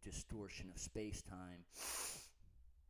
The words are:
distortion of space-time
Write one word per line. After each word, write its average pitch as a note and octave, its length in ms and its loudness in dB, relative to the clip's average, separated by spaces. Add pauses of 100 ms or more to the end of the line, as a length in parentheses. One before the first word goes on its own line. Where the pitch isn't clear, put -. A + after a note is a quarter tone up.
distortion F#2 720 0
of - 60 -2
space-time F#2 840 2 (1300)